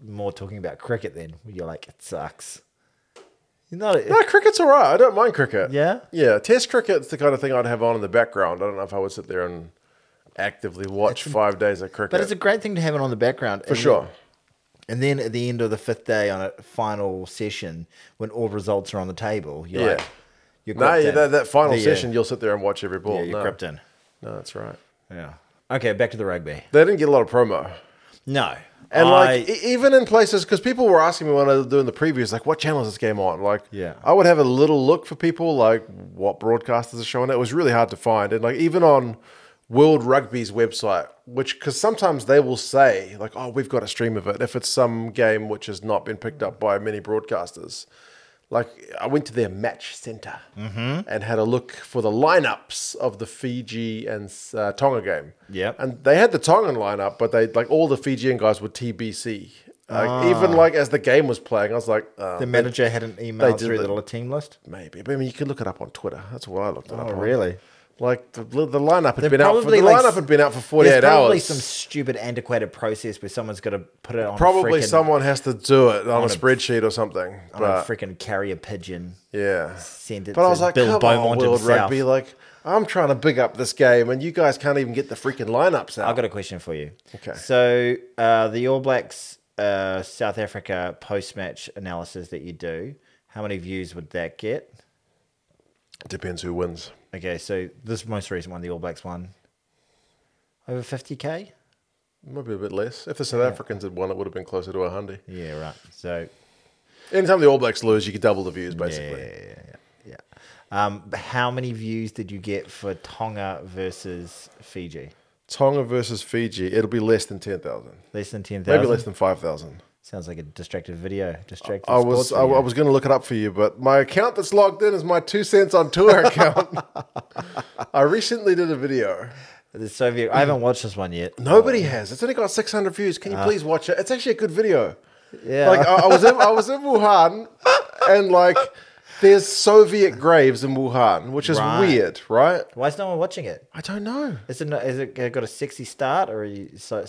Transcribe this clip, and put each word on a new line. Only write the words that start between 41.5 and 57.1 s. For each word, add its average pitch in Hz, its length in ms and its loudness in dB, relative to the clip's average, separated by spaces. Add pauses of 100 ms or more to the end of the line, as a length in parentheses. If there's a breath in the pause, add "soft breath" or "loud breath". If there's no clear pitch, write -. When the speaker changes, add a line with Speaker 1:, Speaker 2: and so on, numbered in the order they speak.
Speaker 2:
'cause - 180 -6
sometimes 190 460 0
they 135 160 6
will 127 160 0
say, 107 640 2
like, 107 160 -10
"Oh, 127 140 -10
we've 127 180 -6
got 120 140 -2
a 104 60 -10
stream 113 280 -4
of 92 100 -8
it," 101 140 -4
if 120 160 -6
it's 117 120 -6
some 117 420 -2
game 110 400 0
which 101 160 -8
has 98 180 -12
not 104 220 -2
been 110 100 -8
picked 113 260 -10
up 92 160 -8
by 104 200 0
many 104 220 -6
broadcasters. 87 840 -8 (640 soft breath)
Like, 117 180 -2 (300)
I - 100 -6
went 143 180 -2
to 113 80 -14
their 113 160 -2
match 101 440 -10
center - 420 -16 (220)
Speaker 1:
Mm-hmm. 110 480 -8
Speaker 2:
and 104 160 -6
had 110 160 -4
a 110 60 2
look 123 280 -2
for - 280 -10
the 107 100 0
lineups 135 840 0
of 107 220 -4
the 107 80 -10
Fiji 113 800 -10
and, 104 260 -10 (220)
uh, 104 180 -4
Tonga 131 300 0
game. 78 320 -6 (160)
Speaker 1:
Yep. 98 280 -6
Speaker 2:
And 127 240 -8
they 143 140 6
had 226 160 4
the - 60 0
Tongan 170 380 2
lineup, 101 420 -4